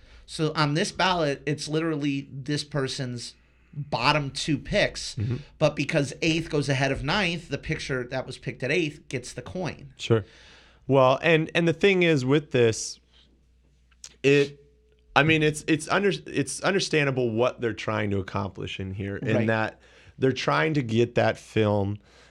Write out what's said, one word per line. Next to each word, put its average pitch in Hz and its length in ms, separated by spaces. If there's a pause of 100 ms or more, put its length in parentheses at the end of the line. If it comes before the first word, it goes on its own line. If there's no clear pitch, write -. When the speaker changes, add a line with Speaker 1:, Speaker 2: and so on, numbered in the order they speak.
(260)
Speaker 1:
So 156 300
on 147 180
this 208 180
ballot, 165 540
it's 147 220
literally 147 640
this 143 320
person's 127 720 (360)
bottom 143 600
two 147 260
picks, - 560
Speaker 2:
Mm-hmm. 120 220 (240)
Speaker 1:
but 147 160
because 143 380 (100)
eighth 165 260
goes 147 200
ahead 135 220
of 123 120
ninth, 175 460
the 139 100
picture 135 500
that 131 160
was 135 140
picked - 240
at 127 80
eighth 156 380
gets 123 220
the 127 120
coin." 165 540
Speaker 2:
Sure. 113 280 (640)
Well, 131 340
and, 160 320
and 170 140
the 165 60
thing 185 280
is 160 240
with 151 240
this, 120 500 (1200)
it, 143 380 (560)
I 139 80
mean, 156 200
it's, 151 240
it's 151 220
under-, 190 240 (120)
it's - 360
understandable 143 680
what 117 320
they're 113 120
trying 107 380
to 98 80
accomplish 98 600
in 95 140
here, 98 240
in 110 180
Speaker 1:
Right. 110 120
Speaker 2:
that 110 320 (380)
they're 131 140
trying 151 440
to 147 80
get 117 320
that 110 220
film 104 600 (340)